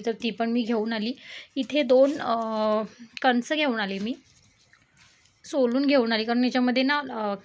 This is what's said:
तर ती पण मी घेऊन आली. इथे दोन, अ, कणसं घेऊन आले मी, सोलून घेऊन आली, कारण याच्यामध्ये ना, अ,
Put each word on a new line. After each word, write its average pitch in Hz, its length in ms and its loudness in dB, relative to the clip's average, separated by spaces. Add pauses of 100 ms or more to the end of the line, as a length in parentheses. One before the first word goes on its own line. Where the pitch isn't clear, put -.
तर 233 60 -2
ती 226 180 -4
पण 226 200 -4
मी 240 120 0
घेऊन 226 320 -2
आली. 220 200 -4 (420)
इथे 277 280 0
दोन, 262 380 4
अ, 233 140 -2 (840)
कणसं 254 340 0
घेऊन 277 240 0
आले 196 200 -4
मी, 214 140 -6 (1300)
सोलून 269 400 0
घेऊन 262 260 4
आली, 220 120 0
कारण 240 200 2
याच्यामध्ये 247 400 2
ना, 294 160 2
अ, 226 460 -4